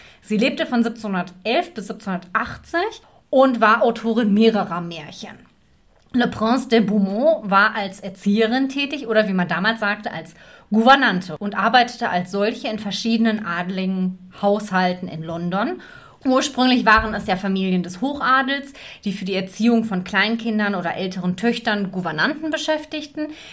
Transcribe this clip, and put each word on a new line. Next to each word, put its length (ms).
Sie 160
lebte 260
von 180
siebzehnhundertelf 920
bis 140
siebzehnhundertachtzig 1120
und 320
war 220
Autorin 500
mehrerer 480
Märchen. 560
Le 120
Prince 400
de 100
Beaumont 720
war 240
als 240
Erzieherin 720
tätig 400
oder 180
wie 60
man 160
damals 320
sagte, 320
als 200
Gouvernante 680
und 200
arbeitete 500
als 220
solche 380
in 100
verschiedenen 680
adligen 840
Haushalten 680
in 160
London. 560
Ursprünglich 600
waren 260
es 140
ja 100
Familien 460
des 180
Hochadels, 720
die 80
für 140
die 80
Erziehung 500
von 200
Kleinkindern 680
oder 200
älteren 420
Töchtern 560
Gouvernanten 580
beschäftigten. 760